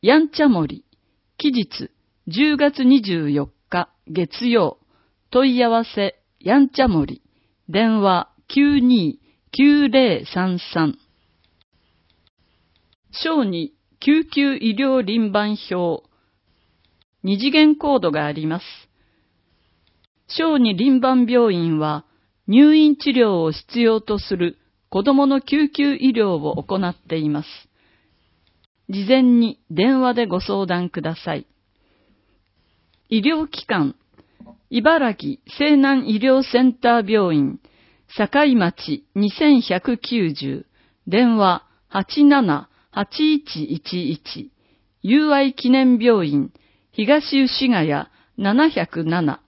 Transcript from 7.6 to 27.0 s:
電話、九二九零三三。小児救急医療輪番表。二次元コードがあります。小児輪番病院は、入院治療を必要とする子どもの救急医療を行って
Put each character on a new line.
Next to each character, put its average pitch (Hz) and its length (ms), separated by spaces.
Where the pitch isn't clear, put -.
電 214 320
話、 185 300
九 285 320
二 240 400
九 285 360
零 233 380
三 185 320
三。 160 400
小 320 340
児 170 280
救 311 260
急 277 300
医 220 200
療 262 240
輪 214 320
番 208 240
表。 175 320
二 196 160
次 262 120
元 302 240
コ 285 220
ー 226 40
ド 170 100
が 151 160
あ 147 60
り 156 140
ま 165 140
す。 - 40
小 320 300
児 220 160
輪 254 260
番 254 260
病 233 280
院 165 240
は、 151 260
入 285 280
院 302 220
治 285 160
療 214 300
を 160 80
必 - 300
要 220 200
と 208 180
す - 180
る 175 220
子 190 120
ど 269 120
も 277 120
の 269 140
救 294 300
急 285 260
医 262 140
療 214 220
を 151 300
行 - 140
っ 185 180
て - 220